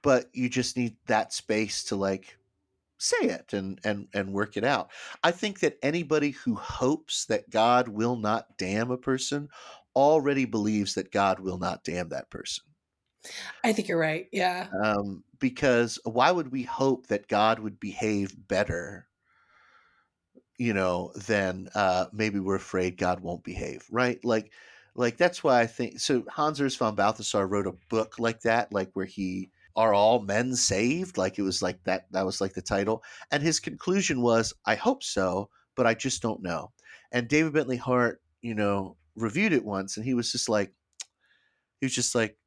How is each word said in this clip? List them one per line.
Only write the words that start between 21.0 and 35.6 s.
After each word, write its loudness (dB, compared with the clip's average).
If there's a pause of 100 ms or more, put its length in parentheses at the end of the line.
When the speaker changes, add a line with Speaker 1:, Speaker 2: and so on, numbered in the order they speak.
Speaker 1:
then, -2
uh, 2
maybe 0
we're 0
afraid -2
God 0
won't -8
behave, -8
right? 0
Like, 0 (420)
like, 0
that's 2
why 6
I 4
think, -8
so 2
Hans -2
Urs 0
von 0
Balthasar 0
wrote 0
a -8 (120)
book -2
like -2
that, 2
like, -2
where -4
he, -6 (260)
"Are 4
All 6
Men 0
Saved?" 0
Like, 0
it 0
was 0
like -4
that, -4
that 0
was, -4
like, -2
the -8
title. 0 (280)
And 0
his 2
conclusion -2
was, 4 (120)
"I 4
hope 0
so, -2 (260)